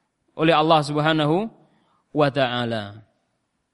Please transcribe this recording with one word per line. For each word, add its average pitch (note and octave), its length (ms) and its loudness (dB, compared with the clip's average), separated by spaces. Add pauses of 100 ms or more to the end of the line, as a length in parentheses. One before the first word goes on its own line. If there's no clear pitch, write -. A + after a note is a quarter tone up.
(360)
oleh D#3+ 180 2
Allah D#3 300 4
Subhanahu D3+ 640 0 (680)
wa C#3+ 160 2
ta'ala. A#2 760 -4 (680)